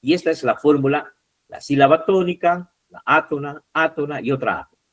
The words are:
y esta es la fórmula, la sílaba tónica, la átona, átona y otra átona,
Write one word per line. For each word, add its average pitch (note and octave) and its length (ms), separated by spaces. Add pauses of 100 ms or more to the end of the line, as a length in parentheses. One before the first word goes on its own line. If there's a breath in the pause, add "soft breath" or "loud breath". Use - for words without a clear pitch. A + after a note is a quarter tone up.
y C3+ 100
esta F3 180
es D#3+ 120
la C3 140
fórmula, C#3+ 580 (340)
la - 140
sílaba C#3+ 420
tónica, F3+ 680 (200)
la - 160
átona, D3 680
átona D#3 480
y B2 100
otra C3 300
átona, - 220 (100)